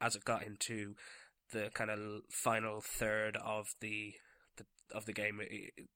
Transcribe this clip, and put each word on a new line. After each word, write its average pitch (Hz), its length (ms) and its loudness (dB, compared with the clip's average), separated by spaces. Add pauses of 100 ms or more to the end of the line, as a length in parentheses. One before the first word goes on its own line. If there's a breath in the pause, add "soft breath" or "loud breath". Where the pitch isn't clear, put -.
as 117 160 4
it - 80 -8
got 113 200 4
into 104 500 -2 (580 loud breath)
the 107 200 0
kind 107 160 0
of 107 400 -2
final 110 520 4
third 107 560 2
of 107 300 0 (120)
the, 107 360 -4 (420 soft breath)
the, - 80 -10 (280)
of 107 120 -4
the 107 80 -2
game, 104 260 2
it, 104 380 -6
it, 90 80 -14 (100)